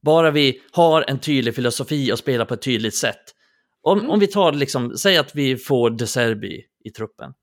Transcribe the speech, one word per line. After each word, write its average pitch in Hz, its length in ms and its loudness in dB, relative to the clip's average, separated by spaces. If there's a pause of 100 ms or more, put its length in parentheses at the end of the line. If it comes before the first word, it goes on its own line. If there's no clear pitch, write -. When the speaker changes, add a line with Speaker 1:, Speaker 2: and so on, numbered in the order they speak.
Speaker 1:
Bara 160 280 4
vi 147 300 2 (100)
har 160 360 4
en 135 120 -4
tydlig 131 360 -2
filosofi 127 580 -2
och 113 60 -4
spelar 120 260 -2
på - 80 -6
ett - 80 -8
tydligt 110 340 -2
sätt. - 260 -4 (640)
Om, 190 160 2
Speaker 2:
Mm. 254 120 -4
Speaker 1:
om 214 80 2
vi 202 80 4
tar, 180 240 2
liksom, 135 460 -4
säg 190 200 2
att 143 180 -4
vi 131 220 0
får 123 320 0
De 113 180 -4
Zerbi 110 560 -4 (200)
i 110 60 -14
truppen. - 540 -14